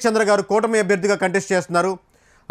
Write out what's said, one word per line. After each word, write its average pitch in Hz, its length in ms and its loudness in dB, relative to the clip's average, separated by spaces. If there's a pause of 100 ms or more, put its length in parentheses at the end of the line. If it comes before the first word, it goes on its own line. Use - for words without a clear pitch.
చంద్ర 220 160 2
గారు 202 180 2
కూటమి 220 380 0
అభ్యర్థిగా 202 360 0
కంటెస్ట్ 190 360 -2
చేస్తున్నారు. 180 460 0 (540)